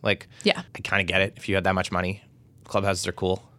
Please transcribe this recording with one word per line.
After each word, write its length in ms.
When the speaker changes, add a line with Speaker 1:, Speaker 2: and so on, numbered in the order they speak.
Speaker 1:
Like, 260
Speaker 2:
Yeah. 180
Speaker 1:
I 60
kinda 240
get 160
it. 160
If 100
you 80
had 100
that 100
much 180
money, 300
clubhouses 420
are 60
cool. 300